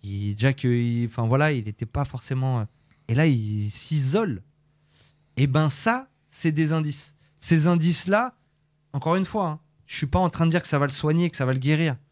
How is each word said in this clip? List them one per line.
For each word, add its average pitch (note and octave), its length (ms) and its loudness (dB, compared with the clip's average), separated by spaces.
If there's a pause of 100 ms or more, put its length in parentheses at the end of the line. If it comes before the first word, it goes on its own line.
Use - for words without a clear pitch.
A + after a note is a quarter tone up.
il, G2+ 320 -4
déjà B2+ 180 2
que, C3+ 160 -4
il, A#2+ 380 0
enfin, A#2 160 -4
voilà, C3+ 280 2
il A#2 160 -4
était A2 180 -8
pas C#3 200 -4
forcément, C3 560 -4
euh, - 20 -2 (460)
et A2+ 60 2
là, D3+ 120 4
il G#2+ 420 0
s'isole. D3 760 -2 (920)
Et C3 120 2
ben D3+ 220 2
ça, A#3+ 380 0 (220)
c'est - 240 -2
des D3+ 180 0
indices. D#3 440 -4 (240)
Ces D#3+ 280 4
indices-là, F3 680 2 (580)
encore D#3 240 0
une F#3+ 80 0
fois, G3 220 -4
hein, D#3 120 -6 (260)
je - 120 -12
suis - 100 -2
pas F3+ 120 2
en F3+ 100 4
train - 160 0
de E3 60 4
dire E3+ 100 0
que - 60 -12
ça D3 120 0
va C#3+ 60 2
le C3+ 60 -2
soigner, D#3+ 380 0
que D#3 60 -12
ça C3+ 100 -2
va B2+ 60 0
le C3 80 0
guérir. D3+ 380 0 (140)